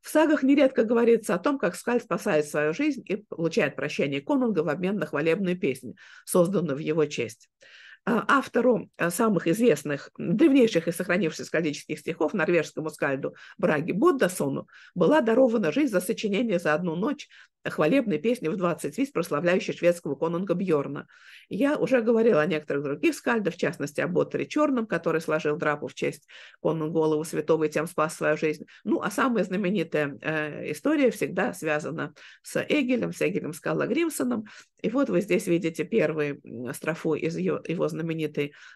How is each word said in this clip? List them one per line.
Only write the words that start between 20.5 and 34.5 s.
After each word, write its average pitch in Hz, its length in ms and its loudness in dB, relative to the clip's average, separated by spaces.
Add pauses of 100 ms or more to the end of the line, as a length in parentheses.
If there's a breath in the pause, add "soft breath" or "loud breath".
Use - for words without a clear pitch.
Бьорна. 147 540 -2 (420 loud breath)
Я 277 300 0
уже 240 240 2
говорила 220 400 4
о 156 40 2
некоторых 151 380 -2
других 151 300 0
скальдах, 214 400 -2
в - 20 -14
частности, 143 460 -4
о 147 60 -2
Боттере 147 380 0
Чёрном, 269 400 0
который 165 360 -2
сложил 151 340 -2
драпу 147 320 -2
в - 60 -14
честь - 340 -6 (340 loud breath)
конунга 160 360 0
Олова 156 260 2
Святого 156 400 0
и 151 60 0
тем 165 160 -2
спас 156 300 -2
свою 151 200 0
жизнь. 151 300 -4 (180 loud breath)
Ну, 269 160 0
а - 100 -4
самая 233 340 0
знаменитая, 170 760 -2
э, 151 520 -6
история 277 380 2
всегда 180 440 -2
связана 151 580 -4 (300 loud breath)
с - 200 -4
Эгелем, 240 520 0
с - 80 -4
Эгелем 151 320 -2
Скалла 156 320 -2
Гримсоном. 247 580 -2 (380 loud breath)